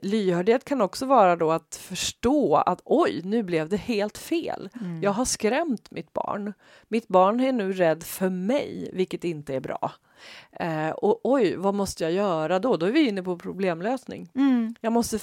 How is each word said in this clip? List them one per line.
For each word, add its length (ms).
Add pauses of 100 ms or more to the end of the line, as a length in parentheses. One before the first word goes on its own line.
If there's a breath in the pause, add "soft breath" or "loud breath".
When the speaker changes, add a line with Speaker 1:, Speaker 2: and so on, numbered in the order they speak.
Speaker 1:
lyhördhet 640
kan 160
också 240
vara 300
då 160
att 240
förstå 800
att: 300
"Oj, 380
nu 200
blev 260
det 80
helt 400
fel. 520 (120)
Speaker 2:
Mm. 220
Speaker 1:
Jag 80
har 140
skrämt 680
mitt 220
barn. 400 (340 soft breath)
Mitt 200
barn 320
är 120
nu 220
rädd 300
för 260
mig, 640
vilket 300
inte 320
är 40
bra. 320 (600 loud breath)
Eh, 380
och 340
oj, 320
vad 180
måste 300
jag 100
göra 460
då?" 180
Då 80
är 60
vi 160
inne 160
på 140
problemlösning. 1000
Speaker 2:
Mm. 460
Speaker 1:
Jag 120
måste, 280